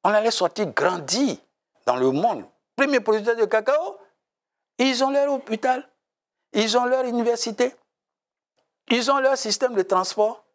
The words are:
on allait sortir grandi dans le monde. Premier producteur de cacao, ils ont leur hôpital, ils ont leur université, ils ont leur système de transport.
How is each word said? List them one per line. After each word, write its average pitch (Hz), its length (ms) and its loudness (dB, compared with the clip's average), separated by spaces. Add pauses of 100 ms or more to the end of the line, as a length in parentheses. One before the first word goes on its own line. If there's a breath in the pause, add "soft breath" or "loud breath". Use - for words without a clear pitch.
on - 100 2
allait 220 180 2
sortir 185 360 -2
grandi 180 720 -2 (440)
dans 123 100 2
le 127 160 2
monde. 151 320 0 (320)
Premier 277 240 2
producteur 220 360 0
de 226 100 2
cacao, 220 520 0 (800)
ils 262 260 2
ont 269 60 2
leur 277 220 2
hôpital, 254 560 -2 (680)
ils 220 240 0
ont 247 80 2
leur 254 200 0
université, 233 680 -2 (1160)
ils 240 200 0
ont 277 100 4
leur 269 180 2
système 247 360 -2
de 196 100 0
transport. 196 600 0 (100)